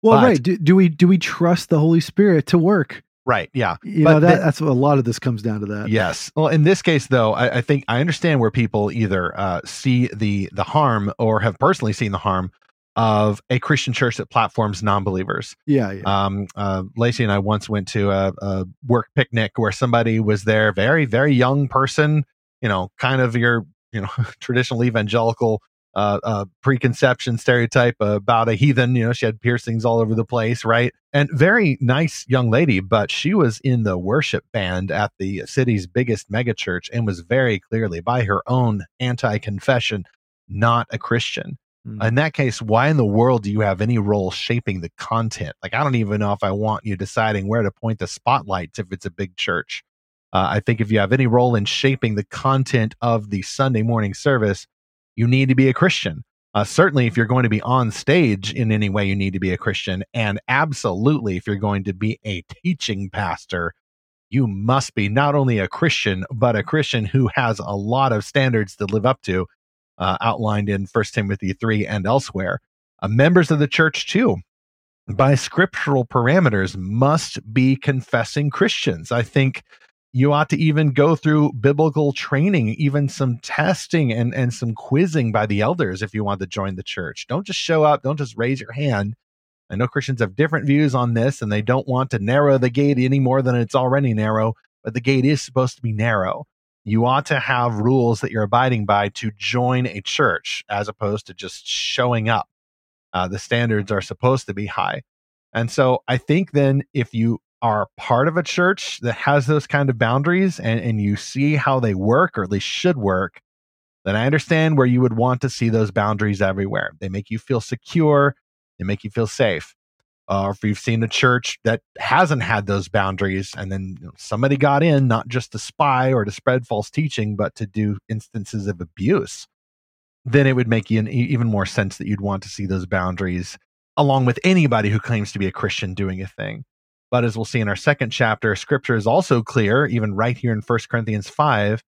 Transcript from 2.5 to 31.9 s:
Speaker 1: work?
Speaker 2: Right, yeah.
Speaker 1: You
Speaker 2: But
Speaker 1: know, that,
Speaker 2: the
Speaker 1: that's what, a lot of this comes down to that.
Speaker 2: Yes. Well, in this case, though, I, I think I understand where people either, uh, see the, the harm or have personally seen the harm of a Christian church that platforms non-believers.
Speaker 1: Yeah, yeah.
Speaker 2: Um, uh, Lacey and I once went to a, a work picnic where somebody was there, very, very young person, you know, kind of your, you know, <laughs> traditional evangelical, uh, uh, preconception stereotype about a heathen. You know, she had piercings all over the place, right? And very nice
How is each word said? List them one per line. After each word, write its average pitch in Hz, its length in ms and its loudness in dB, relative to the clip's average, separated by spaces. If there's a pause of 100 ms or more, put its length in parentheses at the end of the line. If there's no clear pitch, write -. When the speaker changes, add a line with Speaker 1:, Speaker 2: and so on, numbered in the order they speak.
Speaker 1:
work? 175 460 0 (220)
Speaker 2:
Right, 107 280 0
yeah. 104 300 0
Speaker 1:
You 165 200 0
Speaker 2:
But 156 100 8
Speaker 1:
know, 156 80 6
that, 175 160 8
Speaker 2:
the 190 60 -2
Speaker 1:
that's 156 160 0
what, 156 100 0
a 135 40 2
lot 139 240 4
of 127 80 2
this 117 120 -2
comes 113 240 -4
down 107 200 -4
to 101 60 -6
that. 104 220 -6
Speaker 2:
Yes. 95 460 0
Well, 156 140 2
in 151 140 4
this 180 180 4
case, 151 260 2
though, 113 260 4
I, 123 240 0
I 120 40 0
think 143 260 0
I 120 140 0
understand 160 400 0
where 110 100 2
people 104 400 0
either, 95 480 0
uh, 92 260 -2
see 123 480 0
the, 101 380 -2
the 98 120 -4
harm 117 540 0
or 110 220 2
have 104 180 0
personally 131 360 0
seen 104 180 -2
the 95 60 -4
harm 92 340 -2 (440)
of 107 540 2
a 127 100 0
Christian 135 340 -2
church 120 240 0
that - 120 -8
platforms 104 540 0
non-believers. 98 720 -2 (100)
Speaker 1:
Yeah, 127 260 2
yeah. 98 120 -12
Speaker 2:
Um, 98 520 0
uh, 98 280 -2 (120)
Lacey 117 280 0
and 104 80 0
I 101 80 2
once 104 280 -2
went 104 220 -4
to 101 220 0
a, 98 280 0
a 95 260 -4 (200)
work 120 300 2
picnic 117 400 0
where 107 160 0
somebody 117 480 2
was 104 240 0
there, 107 300 2
very, 135 320 2
very 131 280 2
young 131 340 2
person, 151 580 2 (360)
you 117 80 0
know, 92 280 -2
kind 131 240 0
of 120 140 0
your, 117 300 2 (280)
you 110 80 -4
know, 92 80 -6 (140)
<laughs> - 180 -8
traditional 123 420 0
evangelical, 113 800 0 (340)
uh, 101 280 0
uh, 101 220 -2 (160)
preconception 127 760 0
stereotype 120 640 2
about 107 500 2
a 113 40 2
heathen. 127 420 2
You 117 120 2
know, 120 60 0
she 120 120 -4
had 110 160 -4
piercings 117 440 -2
all 117 140 2
over 113 160 0
the 113 100 -2
place, 117 400 -2
right? 120 280 2 (200)
And 143 180 2
very 170 500 4
nice 135 460 0